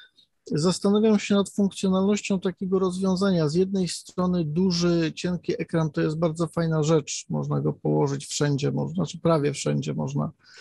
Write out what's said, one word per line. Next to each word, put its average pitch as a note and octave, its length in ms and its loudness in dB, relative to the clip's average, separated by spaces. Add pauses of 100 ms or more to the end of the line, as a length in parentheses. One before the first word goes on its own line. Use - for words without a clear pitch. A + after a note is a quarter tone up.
(540)
Zastanawiam G3+ 640 2
się - 160 0
nad G3+ 160 2
funkcjonalnością G3 920 0
takiego F#3+ 380 -2
rozwiązania. F#3 720 2
Z D3 60 -2
jednej F#3+ 340 0
strony F3+ 560 -2
duży, E3+ 720 2
cienki F3 480 -4
ekran D#3+ 280 -2
to E3 100 -4
jest D#3+ 180 0
bardzo E3 280 0
fajna D#3+ 360 0
rzecz. D#3 460 0
Można D3 320 -2
go D3+ 120 0
położyć D3 540 -2
wszędzie, C#3+ 460 0
można, C#3 220 -4
znaczy E3+ 280 -4
prawie D3 300 2
wszędzie C#3+ 420 -2
można, D3 360 -4 (300)